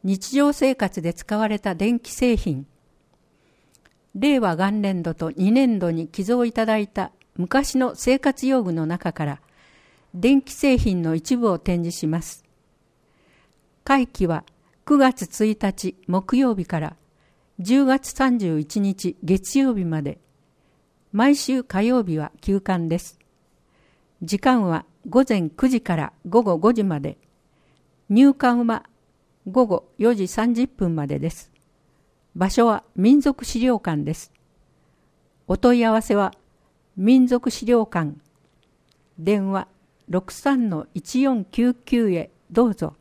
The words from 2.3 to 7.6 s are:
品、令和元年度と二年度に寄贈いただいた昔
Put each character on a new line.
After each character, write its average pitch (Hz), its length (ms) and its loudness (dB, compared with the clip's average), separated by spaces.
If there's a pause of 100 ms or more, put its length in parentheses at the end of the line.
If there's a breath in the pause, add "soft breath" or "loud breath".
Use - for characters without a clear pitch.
品、 139 300 -4 (1500)
令 269 240 2
和 185 180 0
元 202 240 0
年 190 220 -2
度 165 120 -4
と 160 160 -6
二 190 220 2
年 247 260 4
度 175 120 0
に 165 180 -4
寄 - 160 -8
贈 240 200 0
い 233 80 -4
た 220 140 -2
だ 220 120 0
い 208 100 -4
た - 240 -8 (240)
昔 180 420 -2